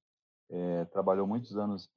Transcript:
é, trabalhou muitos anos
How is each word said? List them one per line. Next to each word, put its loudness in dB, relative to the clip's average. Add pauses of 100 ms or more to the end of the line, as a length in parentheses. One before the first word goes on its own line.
(520)
é, 0
trabalhou 2
muitos -2
anos -2